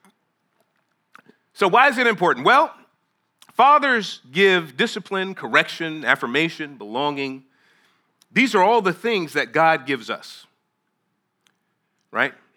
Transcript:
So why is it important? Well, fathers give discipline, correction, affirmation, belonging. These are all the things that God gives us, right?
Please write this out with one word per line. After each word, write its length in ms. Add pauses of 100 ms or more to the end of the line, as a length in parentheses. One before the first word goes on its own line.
(1500)
So 140
why 220
is 80
it 100
important? 380
Well, 280 (800)
fathers 680 (100)
give 460
discipline, 580
correction, 720
affirmation, 720
belonging. 680 (880)
These 240
are 80
all 180
the 120
things 400
that 180
God 340
gives 240
us, 380 (1600)
right? 220 (240)